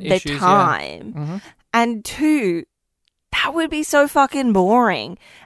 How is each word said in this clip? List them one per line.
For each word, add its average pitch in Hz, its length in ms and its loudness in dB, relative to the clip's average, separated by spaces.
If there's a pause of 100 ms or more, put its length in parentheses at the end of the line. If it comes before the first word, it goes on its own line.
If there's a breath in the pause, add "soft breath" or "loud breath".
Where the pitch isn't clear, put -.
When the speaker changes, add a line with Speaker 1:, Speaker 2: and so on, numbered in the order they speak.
Speaker 1:
the 185 40 4
Speaker 2:
issues, 180 200 -2
yeah. 143 60 -4
Speaker 1:
time. 151 760 0
Speaker 2:
Mm-hmm. 151 240 -8 (360 loud breath)
Speaker 1:
And 233 320 0
two, 269 600 0 (640)
that - 240 -2
would 320 160 -2
be 302 100 -4
so 294 260 2
fucking 269 460 0
boring. 190 640 2 (280 loud breath)